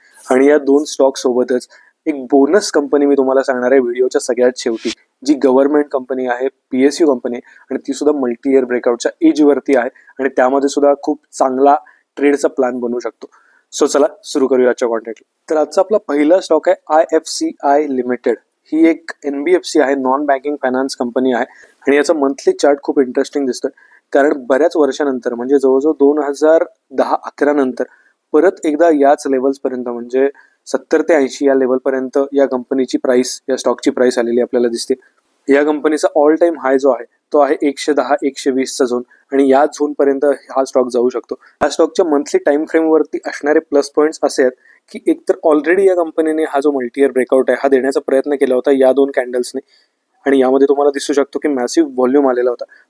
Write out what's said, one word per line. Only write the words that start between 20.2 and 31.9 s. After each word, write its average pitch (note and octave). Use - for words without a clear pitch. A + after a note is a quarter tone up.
बँकिंग C#3
फायनान्स C3
कंपनी B2+
आहे A#2
आणि C#3
याचा D3
मंथली C#3
चार्ट D3
खूप D3
इंटरेस्टिंग C#3
दिसतोय, B2
कारण C#3+
बऱ्याच C#3+
वर्षानंतर, C3
म्हणजे B2+
जवळजवळ C3+
दोन C#3+
हजार D#3
दहा B2+
अकरा -
नंतर C3
परत E3+
एकदा E3
याच C#3
लेवल्सपर्यंत, C3
म्हणजे A#2+
सत्तर D#3
ते E3
ऐंशी C#3
या C3+
लेवलपर्यंत C3